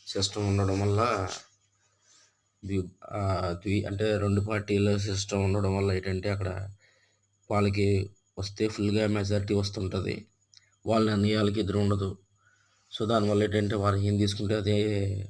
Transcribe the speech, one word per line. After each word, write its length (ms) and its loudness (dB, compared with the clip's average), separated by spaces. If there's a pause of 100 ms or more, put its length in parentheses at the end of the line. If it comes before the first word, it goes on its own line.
సిస్టమ్ 400 -2
ఉండడం 320 2
వల్ల 220 2 (1600)
ద్వి-, 280 -4 (200)
ఆ, 80 -6 (320)
ద్వి-, 360 -2
అంటే 300 0
రెండు 240 2
పార్టీల 560 2
సిస్టమ్ 460 -2
ఉండడం 320 2
వల్ల 160 2
ఏంటంటే 380 -2
అక్కడ 200 -2 (1000)
వాళ్ళకి 400 2 (500)
వస్తే 280 -2
ఫుల్‌గా 400 0
మెజారిటీ 460 0
వస్తుంటది. 760 -2 (580)
వాళ్ళ 240 2
నిర్ణయాలకి 500 2
ఎదురు 200 0
ఉండదు. 300 0 (840)
So 140 -6
దానివల్ల 380 2
ఏంటంటే 320 0
వారు 220 2
ఏం 200 2
తీసుకుంటే 380 0
అదే 200 0 (540)